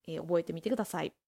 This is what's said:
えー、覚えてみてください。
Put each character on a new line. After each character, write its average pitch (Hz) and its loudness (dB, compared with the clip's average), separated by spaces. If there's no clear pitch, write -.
え 160 -4
ー、 - -4
覚 170 4
え 165 4
て 165 -4
み 165 -6
て 220 0
く 254 4
だ 220 2
さ 160 -2
い。 - -4